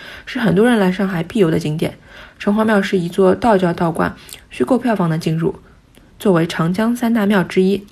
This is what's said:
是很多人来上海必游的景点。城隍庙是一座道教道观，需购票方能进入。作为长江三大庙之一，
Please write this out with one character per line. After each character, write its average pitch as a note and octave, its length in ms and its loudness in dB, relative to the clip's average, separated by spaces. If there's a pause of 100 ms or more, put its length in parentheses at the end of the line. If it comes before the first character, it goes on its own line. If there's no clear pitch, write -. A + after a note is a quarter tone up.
(260)
是 - 140 -10
很 G#3 120 0
多 G#3 160 4
人 A#3+ 120 2
来 F#3 100 2
上 F#3+ 160 -2
海 F3+ 160 -4
必 E3+ 160 -4
游 F3+ 100 4
的 E3 100 0
景 D3+ 180 -4
点。 E3 200 -4 (440)
城 G3+ 140 0
隍 A3 100 0
庙 G#3+ 180 2
是 G3 160 -2
一 F3 100 -2
座 F#3 280 4
道 A3 200 2
教 F3+ 160 0
道 E3+ 180 -2
观， - 220 -2 (380)
需 - 140 -4
购 B3 120 2
票 A#3 200 0
方 F3+ 120 0
能 D#3+ 100 -2
进 D#3+ 160 -2
入。 E3 200 -2 (640)
作 G3+ 140 2
为 E3 120 2
长 E3 280 -2
江 A3+ 220 -2
三 A#3 200 -2
大 G#3+ 100 0
庙 G3+ 200 2
之 F3+ 180 0
一， G3 300 0